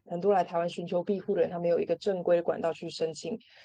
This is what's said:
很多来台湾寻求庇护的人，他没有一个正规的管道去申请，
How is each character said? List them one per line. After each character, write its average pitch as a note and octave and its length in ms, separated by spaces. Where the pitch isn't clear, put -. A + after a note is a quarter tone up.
很 F3 160
多 G3 100
来 F#3+ 140
台 F3 140
湾 E3+ 100
寻 F3 180
求 F3 160
庇 G3 160
护 F#3+ 160
的 F3 60
人， E3 80
他 F3 100
没 E3+ 100
有 E3+ 120
一 E3 60
个 E3+ 100
正 F#3 260
规 F3 140
的 F3 60
管 - 180
道 E3 100
去 E3 200
申 D#3+ 240
请， - 240